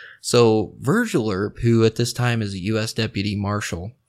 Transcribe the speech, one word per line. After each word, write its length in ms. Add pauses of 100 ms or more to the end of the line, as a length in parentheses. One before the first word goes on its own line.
(200)
So 600
Virgil 500
Earp, 300
who 240
at 100
this 180
time 300
is 120
a 100
U 120
S 160
deputy 440
marshal, 560 (160)